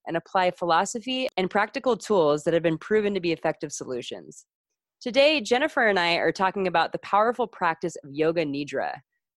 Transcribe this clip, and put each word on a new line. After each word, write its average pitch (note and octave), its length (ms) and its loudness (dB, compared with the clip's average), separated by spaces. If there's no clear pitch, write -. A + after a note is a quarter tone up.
and E3 80 -4
apply F3+ 360 0
philosophy G#3 840 -2
and F#3 140 -2
practical A3 480 -2
tools D3+ 480 2
that E3 80 2
have E3 100 2
been D#3+ 140 0
proven G#3 360 0
to F#3+ 60 -2
be E3+ 140 0
effective D#3 400 -4
solutions. A#2+ 720 -10
Today, C#4 400 4
Jennifer A#3+ 480 2
and G3 100 2
I E3+ 140 2
are D#3 180 2
talking F#3+ 360 0
about E3+ 260 0
the E3+ 60 -4
powerful A3+ 480 2
practice E3 540 -4
of C#3 120 -16
Yoga D#3 320 0
Nidra. C3+ 480 -4